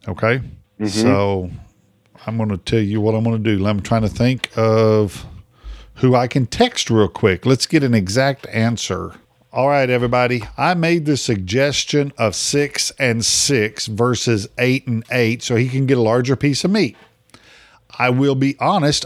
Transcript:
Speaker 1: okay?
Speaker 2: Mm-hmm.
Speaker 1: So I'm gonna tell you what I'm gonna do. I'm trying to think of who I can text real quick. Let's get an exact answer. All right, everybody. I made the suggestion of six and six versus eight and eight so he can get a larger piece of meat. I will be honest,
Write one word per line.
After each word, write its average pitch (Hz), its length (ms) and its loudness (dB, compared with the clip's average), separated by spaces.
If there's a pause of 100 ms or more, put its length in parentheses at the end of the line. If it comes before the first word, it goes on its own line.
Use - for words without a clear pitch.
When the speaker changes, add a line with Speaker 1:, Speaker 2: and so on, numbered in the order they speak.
Speaker 1:
okay? 110 300 0 (420)
Speaker 2:
Mm-hmm. 107 80 -4
Speaker 1:
So 98 600 0 (800)
I'm 113 100 -6
gonna 107 200 -2
tell 113 220 0
you 104 220 0
what 110 140 2
I'm 110 80 0
gonna 113 160 0
do. 104 260 0
I'm 104 160 0
trying 110 220 0
to 104 60 0
think 117 460 -2
of 110 680 2 (720)
who 127 200 2
I 123 120 2
can 127 180 0
text - 460 -2
real 107 160 4
quick. - 380 0
Let's 131 200 2
get 156 180 2
an 123 120 2
exact 123 520 0
answer. 107 640 -4 (380)
All 127 180 0
right, 139 200 2
everybody. 123 540 0 (140)
I 151 180 0
made 170 300 0
the 147 120 2
suggestion 131 1000 -2
of 110 180 0
six - 640 -2
and 117 260 0
six - 640 0
versus 113 600 0 (120)
eight 127 280 0
and 113 240 -4
eight 120 300 0
so 123 140 -4
he 123 120 2
can 131 200 -2
get 131 100 4
a 120 40 2
larger 120 340 2
piece 143 280 -2
of 180 80 2
meat. 196 240 0 (1040)
I 123 100 2
will 135 260 2
be 135 240 0
honest, 147 460 0